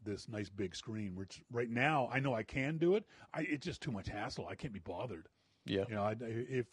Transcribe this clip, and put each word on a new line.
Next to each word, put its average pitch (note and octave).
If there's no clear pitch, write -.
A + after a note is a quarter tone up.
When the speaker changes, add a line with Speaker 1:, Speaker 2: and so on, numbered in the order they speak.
Speaker 1:
this G#2
nice G#2
big F#2+
screen, G#2+
which F#2+
right A#2+
now B2+
I C3
know C3+
I A2
can C#3+
do E3+
it. A3
I, -
it's D3
just D#3
too C3
much F#2+
hassle. G#2
I F#2+
can't C3
be G2
bothered. F#2+
Speaker 2:
Yeah. G2
Speaker 1:
You A2
know, G2+
I, G#2+
if A#2+